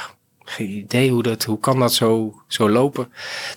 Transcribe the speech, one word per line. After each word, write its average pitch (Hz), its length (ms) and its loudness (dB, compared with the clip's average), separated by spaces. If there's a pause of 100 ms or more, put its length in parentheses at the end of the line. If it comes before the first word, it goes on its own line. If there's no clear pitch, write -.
(440)
geen - 260 -8
idee 113 420 0
hoe 120 120 2
dat, 113 200 -2
hoe 107 160 -2
kan 131 200 0
dat 120 140 2
zo, 110 540 0
zo 107 220 2
lopen. 127 420 0 (460)